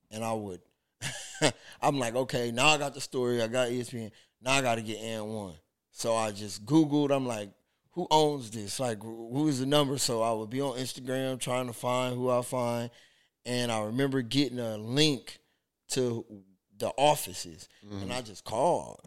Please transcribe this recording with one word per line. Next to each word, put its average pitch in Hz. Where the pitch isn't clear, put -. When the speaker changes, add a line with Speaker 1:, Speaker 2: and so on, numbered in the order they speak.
Speaker 1:
and 110
I 113
would, 101
<laughs> -
I'm 143
like, 117
"Okay, 123
now 127
I 156
got 143
the 139
story. 123
I 113
got 123
E 123
S 117
P 123
N. 101
Now 127
I 139
gotta 117
get 107
and 110
one." 98
So 117
I 113
just 104
Googled. 147
I'm 135
like, 107
"Who 175
owns 147
this? 104
Like, 120
wh-, 113
who 151
is 131
the 131
number?" 143
So 117
I 117
would 110
be 127
on 135
Instagram 131
trying 127
to 117
find 127
who 123
I 123
find. 120
And 123
I 110
remember 131
getting 123
a 113
link 127
to 120
the 107
offices. 98
Speaker 2:
Mm-hmm. 101
Speaker 1:
And 95
I 127
just 107
called, 117